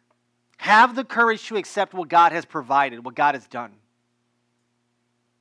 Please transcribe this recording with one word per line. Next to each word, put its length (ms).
have 360
the 80
courage 440
to 100
accept 360
what 140
God 240
has 140
provided, 580
what 120
God 200
has 120
done. 340